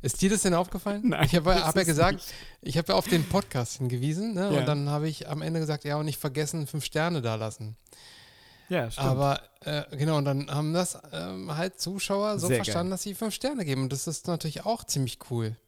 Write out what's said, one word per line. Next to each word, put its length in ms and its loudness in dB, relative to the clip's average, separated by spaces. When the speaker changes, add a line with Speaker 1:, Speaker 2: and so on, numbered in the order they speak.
Speaker 1:
ist 200 -2
dir 100 6
das 100 2
denn 140 4
aufgefallen? 540 0
Speaker 2:
Nein, 160 4
Speaker 1:
Ich 100 4
hab 100 4
ja, 100 6
Speaker 2:
das 100 4
Speaker 1:
hab 100 2
ja 60 6
Speaker 2:
ist 60 4
Speaker 1:
gesagt, 280 6
Speaker 2:
nicht. 180 -12
Speaker 1:
ich 180 -2
hab 100 -2
ja 60 4
auf 120 4
den 180 4
Podcast 520 0
hingewiesen, 560 -2
ne? 180 0
Speaker 2:
Ja. 80 4
Speaker 1:
Und 60 2
dann 240 0
hab 140 0
ich 260 -4
am 140 -4
Ende 160 -2
gesagt, 240 -2
ja, 140 -2
und 80 -2
nicht 140 -4
vergessen, 460 -2
fünf 200 -6
Sterne 360 0
da 140 0
lassen. 420 -6
Speaker 2:
Ja, 200 0
stimmt. 180 -2
Speaker 1:
Aber, 340 2
äh, 220 -4
genau, 220 2
und 80 2
dann 240 0
haben 240 -2
das, 240 0
ähm, 440 -8
halt 240 -4
Zuschauer 600 -2
so 80 0
Speaker 2:
Sehr 100 4
Speaker 1:
verstanden, 320 0
Speaker 2:
geil. 60 -2
Speaker 1:
dass 80 -8
sie 100 -8
fünf 220 -4
Sterne 300 -2
geben. 180 0
Und 100 -2
das 140 -4
ist 180 -6
natürlich 400 -4
auch 180 0
ziemlich 360 -2
cool. 260 -2